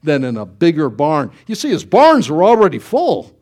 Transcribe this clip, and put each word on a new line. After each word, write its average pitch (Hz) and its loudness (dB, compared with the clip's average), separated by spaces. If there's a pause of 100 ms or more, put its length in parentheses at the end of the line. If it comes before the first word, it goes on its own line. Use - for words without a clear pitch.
than 147 -2
in 123 -6
a 104 -10
bigger 156 -2
barn. 143 -4 (160)
You 220 -8
see, 294 -8
his - -4
barns 240 4
were 160 0
already 208 2
full. 214 -4